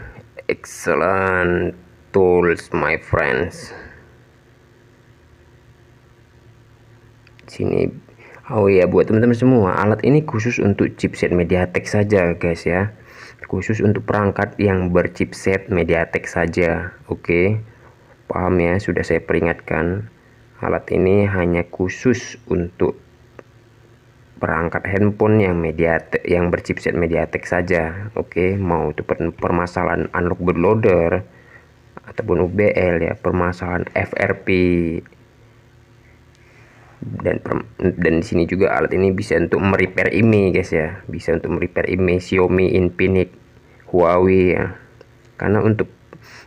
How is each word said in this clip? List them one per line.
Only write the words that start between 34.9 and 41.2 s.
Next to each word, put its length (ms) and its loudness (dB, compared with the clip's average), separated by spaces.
Dan 400 -4
per-, 240 -4
dan 400 2
di 80 -8
sini 160 2
juga 320 0
alat 160 0
ini 160 2
bisa 240 -2
untuk 320 0
merepair 480 0
email 400 4
guys 160 -2
ya, 400 -2
bisa 240 -4